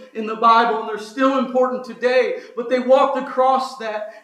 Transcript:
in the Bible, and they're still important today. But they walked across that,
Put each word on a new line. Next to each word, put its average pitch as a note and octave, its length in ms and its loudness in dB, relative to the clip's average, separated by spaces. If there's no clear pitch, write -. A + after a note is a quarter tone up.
in A3 140 -8
the A3 100 -8
Bible, F3 440 4
and - 80 -8
they're - 100 -8
still C4+ 400 -2
important B3 440 -2
today. A#3 600 -2
But A#3+ 120 -8
they B3+ 100 0
walked C4+ 380 4
across B3+ 640 0
that, G#3+ 460 -10